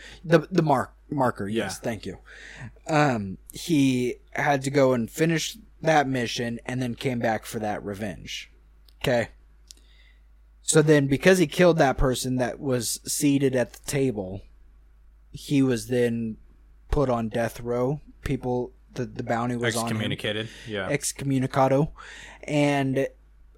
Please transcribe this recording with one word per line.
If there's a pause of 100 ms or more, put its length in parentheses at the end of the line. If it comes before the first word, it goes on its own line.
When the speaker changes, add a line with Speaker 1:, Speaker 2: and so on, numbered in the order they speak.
(240)
Speaker 1:
The,
the
mark-, (160)
marker,
Speaker 2:
Yeah.
Speaker 1:
yes,
thank
you. (720)
Um, (160)
he (160)
had
to
go
and
finish (240)
that
mission
and
then
came
back
for
that
revenge. (520)
Okay. (1300)
So
then
because
he
killed
that
person
that
was
seated
at
the
table, (920)
he
was
then (520)
put
on
death
row. (240)
People, (220)
the,
the
bounty
was
on
him.
Speaker 2:
Excommunicated, (180)
yeah.
Speaker 1:
Excommunicado. (540)
And, (500)